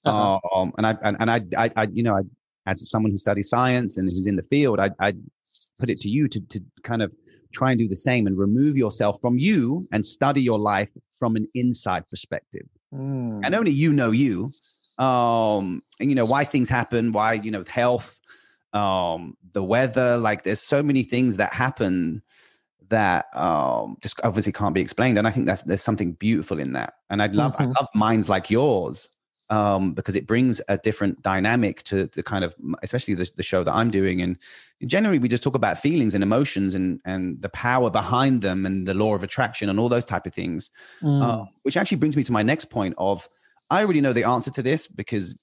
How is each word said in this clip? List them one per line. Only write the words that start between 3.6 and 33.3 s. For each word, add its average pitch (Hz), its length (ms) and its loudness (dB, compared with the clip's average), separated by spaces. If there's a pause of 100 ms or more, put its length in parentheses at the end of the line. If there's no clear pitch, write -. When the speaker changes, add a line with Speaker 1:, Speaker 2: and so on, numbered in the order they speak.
Speaker 2:
and 95 100 0
who's 92 180 -2
in 101 100 0
the - 60 -2
field, 135 380 2
I, 98 100 2 (100)
I 101 140 2 (640)
put 120 120 -2
it - 100 -2
to 104 100 -4
you 139 180 2
to, 110 120 -4
to 95 200 -12 (220)
kind 117 200 -2
of 101 100 -4 (400)
try 131 180 2
and 123 80 2
do 113 100 2
the 95 80 -4
same 123 300 2
and 95 120 0
remove 127 380 2
yourself 107 440 0
from 123 180 0
you 151 540 0
and 107 120 0
study 139 360 0
your 117 180 2
life 104 300 0 (300)
from 113 180 0
an 107 180 -4
inside 107 560 -2
perspective. - 560 -10 (280)
Speaker 1:
Mm. 127 500 -6
Speaker 2:
And 147 100 0
only 214 180 2
you 151 200 4
know 127 180 4
you, 117 420 0 (460)
um, 113 840 2 (160)
and, 139 120 0
you 139 40 4
know, 120 120 4
why 139 180 2
things 127 240 0
happen, 117 440 0
why, 110 220 2
you 110 160 -6
know, 98 160 -6
health, 123 520 -2 (540)
um, 90 640 -2 (160)
the 98 120 -2
weather, 120 540 2
like, 107 260 -2
there's 107 160 -2
so 143 220 0
many 139 200 2
things 123 360 0
that 104 140 0
happen 92 680 -2 (680)
that, 101 480 2
um, 65 680 0
just - 200 -8
obviously 104 300 0
can't 95 220 -2
be 95 80 2
explained. 120 340 0
And 107 100 2
I 113 40 4
think - 160 -2
that's, 95 160 -2
there's 95 200 -2
something 98 300 -2
beautiful 95 460 -2
in 67 160 -6
that. 60 200 -6 (140)
And 101 140 -2
I'd 101 120 0
love, 123 200 2
Speaker 1:
Mm-hmm. 131 220 -2
Speaker 2:
I 143 40 2
love 131 140 -4
minds 107 340 2
like 95 220 0
yours, 110 580 0 (400)
um, 101 460 2
because - 200 -6
it 95 140 -2
brings 120 400 2
a 101 100 0
different 101 440 -2
dynamic 101 640 0
to 95 220 0
the - 160 -8
kind 95 220 -2
of, 85 100 -6 (280)
especially 113 320 -4
the, 87 220 -2